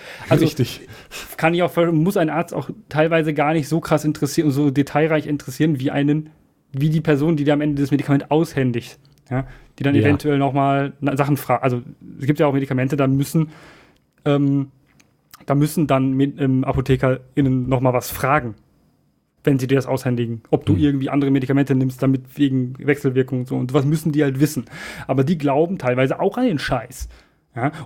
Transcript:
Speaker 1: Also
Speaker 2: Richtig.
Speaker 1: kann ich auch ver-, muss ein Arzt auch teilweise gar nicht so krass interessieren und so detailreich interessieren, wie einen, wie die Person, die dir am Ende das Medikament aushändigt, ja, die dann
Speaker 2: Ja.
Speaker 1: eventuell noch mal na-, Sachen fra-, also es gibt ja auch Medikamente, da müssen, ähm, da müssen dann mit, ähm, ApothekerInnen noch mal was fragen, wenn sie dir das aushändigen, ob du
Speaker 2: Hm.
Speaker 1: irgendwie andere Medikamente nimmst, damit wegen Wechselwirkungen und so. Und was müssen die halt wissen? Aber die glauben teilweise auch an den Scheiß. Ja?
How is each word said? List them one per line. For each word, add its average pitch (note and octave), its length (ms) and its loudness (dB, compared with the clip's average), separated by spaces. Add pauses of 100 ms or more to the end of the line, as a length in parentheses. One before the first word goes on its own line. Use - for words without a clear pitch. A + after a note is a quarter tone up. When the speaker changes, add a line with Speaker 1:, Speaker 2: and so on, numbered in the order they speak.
(300)
Speaker 1:
Also D3+ 160 6
Speaker 2:
Richtig. - 360 -2 (560)
Speaker 1:
kann E3 160 2
ich F3 80 0
auch E3+ 100 0
ver-, E3+ 200 2
muss E3+ 260 2
ein D#3+ 120 2
Arzt D#3+ 240 -4
auch - 160 -8 (200)
teilweise D#3+ 440 2
gar D3 200 0
nicht D#3 140 -2
so D#3+ 140 0
krass D3 220 0
interessieren D3+ 440 0
und C#3 60 2
so C#3+ 180 2
detailreich D3 560 0
interessieren, D3 520 -2
wie C3+ 120 -2
einen, D3 380 0 (420)
wie C#3 180 0
die D#3 120 0
Person, D3+ 360 2
die D3 60 0
dir D3 100 2
am D3 80 0
Ende D3 200 -2
das C#3 100 -2
Medikament C#3+ 400 0
aushändigt, C3+ 680 -2 (320)
ja, C3 160 -4 (320)
die C#3+ 60 -8
dann C#3 100 2
Speaker 2:
Ja. C#3+ 80 4
Speaker 1:
eventuell C#3+ 380 2
noch C#3 140 0
mal C#3 480 0
na-, C#3 160 -2
Sachen C#3 200 2
fra-, B2+ 240 0
also B2 200 0 (380)
es C3+ 60 -8
gibt D3 140 0
ja D#3 80 4
auch C3+ 60 2
Medikamente, C3+ 440 -2
da C#3 100 2
müssen, C#3+ 420 0 (760)
ähm, C#3 460 0 (720)
da C#3 100 0
müssen D3+ 320 0
dann C3+ 260 2
mit, C3+ 280 0
ähm, C3 220 2
ApothekerInnen C3 1080 0
noch C3 100 2
mal B2+ 140 2
was A#2+ 160 -2
fragen, C3 460 -2 (880)
wenn C#3 160 2
sie B2+ 80 -4
dir C3 80 2
das C3 100 2
aushändigen, A#2+ 640 -2
ob - 160 0
du - 80 4
Speaker 2:
Hm. - 80 0
Speaker 1:
irgendwie C#3 300 0
andere C#3 180 2
Medikamente C3+ 460 2
nimmst, C3 260 -2
damit C3 380 0
wegen C3 400 0
Wechselwirkungen C3 640 0
und B2 40 -16
so. C3+ 80 -6
Und B2+ 180 -4
was C#3+ 120 2
müssen D#3 260 0
die D3 120 2
halt C3+ 160 0
wissen? C#3+ 260 0 (420)
Aber C3+ 160 2
die D#3+ 140 0
glauben D3 400 0
teilweise C3 420 0
auch G3 180 -2
an B3+ 80 0
den F3+ 140 0
Scheiß. - 480 -6 (480)
Ja? B2+ 160 -2 (140)